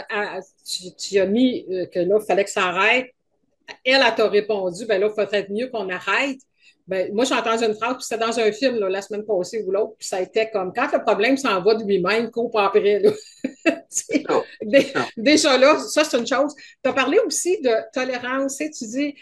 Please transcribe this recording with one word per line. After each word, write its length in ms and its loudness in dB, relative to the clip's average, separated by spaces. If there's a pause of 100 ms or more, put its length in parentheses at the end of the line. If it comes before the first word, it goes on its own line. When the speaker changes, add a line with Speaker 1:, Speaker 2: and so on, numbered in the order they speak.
Speaker 1:
à, 300 -6 (260)
tu, 300 -10
tu 240 0
as 80 2
mis, 440 2
euh, 140 -4
que 140 -6
là, 200 2
il 60 -8
fallait 200 2
que 60 -12
ça 140 0
arrête, 420 2 (800)
elle, 180 4
elle 120 4
t'a 120 2
répondu, « 600 -2
Ben 120 2
là, 80 2
il 20 2
faut 180 -2
peut-être 240 -4
mieux 180 -4
qu'on 200 -8
arrête. » 500 -2 (480)
Ben, 260 -4
moi, 100 2
j'ai 120 0
entendu 300 0
une 100 0
phrase, 220 -4
puis 60 -14
c'était 220 -4
dans 140 -2
un 120 2
film, 260 0
là, 120 0
la 140 -4
semaine 200 -8
passée 400 -4
ou 60 -4
l'autre, 300 -2
puis 80 -12
ça 100 -4
a 40 -2
été 300 -2
comme, « 240 -4
Quand 160 0
le 120 0
problème 340 2
s'en 240 0
va 140 4
de 80 -4
lui-même, 480 0
cours 180 -4
pas 160 2
après, 340 4
là. » 120 6 (320)
<laughs> 480 -2
Tu 120 -6
sais, 240 -2
Speaker 2:
Ça, 160 2 (180)
Speaker 1:
dé-, 200 4
Speaker 2:
ça. 260 -2 (100)
Speaker 1:
déjà 400 4
là, 220 6
ça, 240 0
c'est 140 0
une 100 -2
chose. 280 0 (260)
T'as 120 0
parlé 320 2
aussi 360 -2
de 100 2 (200)
tolérance, 640 -4
tu 80 -6
sais, 60 -8
tu 140 -12
dis, 360 -6